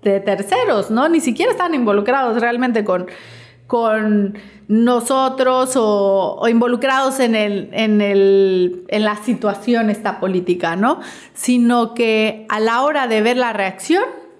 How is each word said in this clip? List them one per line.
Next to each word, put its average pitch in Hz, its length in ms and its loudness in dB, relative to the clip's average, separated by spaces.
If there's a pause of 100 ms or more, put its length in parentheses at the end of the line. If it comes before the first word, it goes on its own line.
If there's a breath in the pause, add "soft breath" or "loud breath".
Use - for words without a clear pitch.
de 196 180 0
terceros, 208 720 -2
¿no? 262 180 0
Ni 330 100 2
siquiera 339 320 0
están 359 220 -2
involucrados 240 680 0
realmente 240 420 0
con, 180 240 -2 (600 loud breath)
con 214 680 0 (300 loud breath)
nosotros 254 1080 2
o, 202 640 2
o 233 80 0
involucrados 262 720 0
en 233 160 2
el, 208 380 -2
en 214 280 2
el, 196 880 2
en 214 160 0
la 208 140 0
situación 220 720 -2
esta 208 300 -4
política, 180 560 -2
¿no? 233 240 0 (340 loud breath)
Sino 240 600 2
que 220 560 0
a 214 100 -4
la 226 240 0
hora 285 240 0
de 220 140 0
ver 240 160 2
la 240 160 0
reacción 208 500 -2 (360)